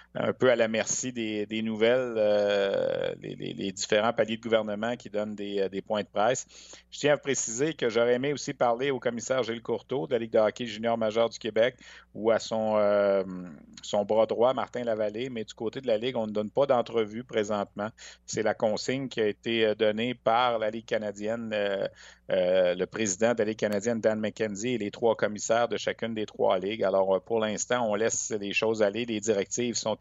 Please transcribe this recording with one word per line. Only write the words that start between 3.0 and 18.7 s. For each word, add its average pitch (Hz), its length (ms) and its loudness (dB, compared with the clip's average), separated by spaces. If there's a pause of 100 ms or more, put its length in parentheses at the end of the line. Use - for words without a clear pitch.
les, - 140 -8
les, - 180 -8
les 98 200 -4
différents 110 400 0
paliers 110 240 0
de 113 60 -10
gouvernement 110 540 0
qui 107 140 -14
donnent 104 240 -4
des, 101 280 -2
euh, 92 60 0
des 95 140 -6
points 107 200 -2
de - 60 -10
presse. 110 380 0 (440)
Je - 100 -16
tiens 147 140 4
à - 20 2
préciser 135 580 -2
que 123 140 -2
j'aurais 117 260 4
aimé 135 180 0
aussi 139 220 -6
parler 127 380 0
au 123 80 -2
commissaire 123 420 -2
Gilles 113 200 -6
Courteau 127 440 -4
de - 60 -6
la 117 60 4
Ligue 113 120 -8
de 117 80 4
hockey 107 280 2
junior 113 300 -2
majeur 113 340 2
du - 80 -14
Québec 113 380 2 (380)
ou 107 160 0
à 107 80 6
son, 110 380 -2
euh, 101 480 4 (580)
son 104 220 0
bras 107 220 4
droit, 113 280 2
Martin 123 300 -6
Lavallée, 110 460 -2
mais 113 120 -6
du - 120 -14
côté 117 260 -6
de 131 80 -8
la 110 100 4
Ligue, 123 180 -4
on 110 120 -2
ne 107 40 -6
donne 104 180 -2
pas 139 160 2
d'entrevue 117 580 0
présentement. 104 640 -2 (360)
C'est 110 200 -4
la 104 100 2
consigne 123 540 -2